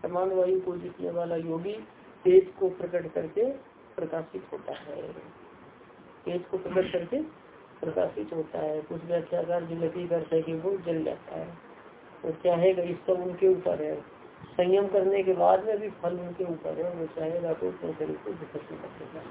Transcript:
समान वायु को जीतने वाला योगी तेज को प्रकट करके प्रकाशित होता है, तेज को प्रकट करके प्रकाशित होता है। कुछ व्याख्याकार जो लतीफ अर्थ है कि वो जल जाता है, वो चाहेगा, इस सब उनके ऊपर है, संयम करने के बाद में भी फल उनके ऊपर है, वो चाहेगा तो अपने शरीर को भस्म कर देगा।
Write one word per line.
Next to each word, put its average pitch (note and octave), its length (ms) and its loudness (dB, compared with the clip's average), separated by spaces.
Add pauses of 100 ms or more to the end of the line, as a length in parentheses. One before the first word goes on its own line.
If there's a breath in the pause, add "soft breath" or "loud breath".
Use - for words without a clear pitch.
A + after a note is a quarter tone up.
समान F3+ 280 0
वायु F#3 300 4
को F3+ 160 -4
जीतने F3 340 -6
वाला E3+ 260 -2
योगी E3 360 -4 (520)
तेज F#3 360 10
को F#3+ 100 4
प्रकट E3+ 440 -4
करके F3 360 0 (460)
प्रकाशित E3 460 -6 (100)
होता - 200 -10
है, D3 300 -10 (1200)
तेज F3 260 -4
को F#3+ 80 -2
प्रकट F#3 340 0
करके F3+ 280 0 (600)
प्रकाशित - 520 -2
होता E3 260 -4
है। D#3 240 -2
कुछ D#3+ 220 -10
व्याख्याकार E3+ 600 -2
जो E3 120 -6
लतीफ E3+ 360 -2
अर्थ E3 200 0
है D#3+ 100 6
कि D#3+ 120 -4
वो F3+ 220 -2 (100)
जल D#3+ 180 0
जाता - 320 -6
है, D#2+ 100 -6 (760)
वो E3 60 -2 (140)
चाहेगा, F3 380 6
इस F3 140 -2 (100)
सब F3+ 160 2
उनके F3+ 260 2
ऊपर F3+ 340 2
है, D3+ 120 -2 (580)
संयम F#3+ 360 4
करने G3 340 4
के F#3 100 4
बाद F3+ 320 6
में G#3+ 160 0
भी G#3+ 100 -6 (120)
फल F3 180 -2
उनके F3 240 -6
ऊपर D#3+ 360 -4
है, F3 140 -2
वो E3 120 -6 (100)
चाहेगा E3 360 -2
तो F3+ 160 -2
अपने F3 240 -6
शरीर D#3 240 -4
को - 160 -10
भस्म D#2+ 440 -10
कर - 220 -14
देगा। - 320 -14